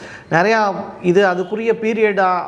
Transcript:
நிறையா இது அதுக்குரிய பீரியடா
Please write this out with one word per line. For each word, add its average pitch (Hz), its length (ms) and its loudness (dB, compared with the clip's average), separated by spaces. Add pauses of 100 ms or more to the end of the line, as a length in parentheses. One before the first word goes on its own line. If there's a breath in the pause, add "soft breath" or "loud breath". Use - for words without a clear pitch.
(300 loud breath)
நிறையா 202 440 2 (280)
இது 180 240 4
அதுக்குரிய 202 560 0
பீரியடா 202 680 0